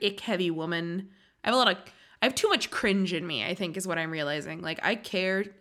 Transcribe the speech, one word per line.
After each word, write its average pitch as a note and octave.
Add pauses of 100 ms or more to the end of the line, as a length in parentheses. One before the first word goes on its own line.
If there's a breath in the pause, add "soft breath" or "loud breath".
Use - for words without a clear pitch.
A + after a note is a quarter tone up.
ick G3+
heavy F#3
woman. E3+ (340 soft breath)
I -
have A#3+
a -
lot B3
of, F#3 (440 soft breath)
I -
have C4
too -
much D#4
cringe F#3+
in E3
me, C3
I F3
think E3+
is F#3
what E3
I'm D#3+
realizing. D3+
Like, D#3+
I G#3
care, F#3+ (160)